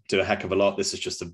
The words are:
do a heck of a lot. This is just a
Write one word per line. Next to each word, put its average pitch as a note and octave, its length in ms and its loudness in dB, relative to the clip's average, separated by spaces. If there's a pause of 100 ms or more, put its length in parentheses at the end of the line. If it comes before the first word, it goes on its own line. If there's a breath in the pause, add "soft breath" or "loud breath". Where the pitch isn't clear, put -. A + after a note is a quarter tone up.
do F#2+ 140 4
a - 20 2
heck G2+ 220 0
of F#2 80 -4
a - 20 2
lot. G2 220 4
This G2 160 -2
is - 80 -10
just - 200 -8
a F2 120 -8